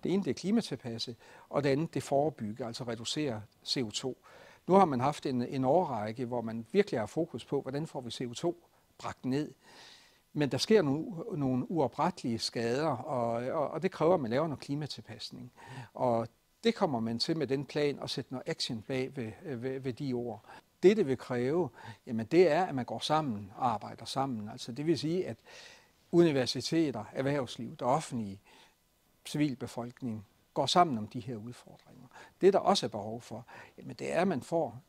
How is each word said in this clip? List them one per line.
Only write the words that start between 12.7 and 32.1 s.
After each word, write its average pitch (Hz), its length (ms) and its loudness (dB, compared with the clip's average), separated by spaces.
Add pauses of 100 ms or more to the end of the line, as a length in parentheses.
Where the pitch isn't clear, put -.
og, 123 420 -2
og, 123 400 -2
og - 100 -6
det 185 100 -2
kræver, 160 220 4
at 180 60 4
man 117 120 -2
laver 143 160 2
noget 143 160 -6
klimatilpasning. 123 880 -10 (420)
Og 117 340 2 (360)
det 226 120 4
kommer 151 240 2
man 113 200 -2
til 160 180 0
med 151 100 0
den 139 180 -2
plan 147 360 0
at 143 80 -8
sætte - 240 -6
noget 127 160 -6
action 135 320 -4
bag 135 340 -4
ved, 113 160 -6 (260)
ved, 131 220 -6
ved 131 140 -4
de 131 200 -4
ord. 120 320 -6 (380)
Det, 208 140 10
det 185 100 2
vil 131 100 0
kræve, 131 520 0 (360)
jamen 113 200 -4
det 165 260 8
er, 175 140 4
at 151 100 -4
man 123 100 -2
går 113 140 -8
sammen 117 560 0
og 123 160 2
arbejder 110 340 -6
sammen. 123 440 -4
Altså 123 220 -10
det 139 140 -6
vil 156 140 2
sige, 160 280 -2
at 117 100 -8 (720)
universiteter, 139 1000 4
erhvervsliv, 131 580 -2
det 156 100 -12
offentlige, 123 580 0 (840)
civilbefolkning 120 1000 -4 (280)
går 143 120 2
sammen 165 320 6
om 107 100 -4
de 123 120 -8
her 120 160 -8
udfordringer. - 720 -16 (340)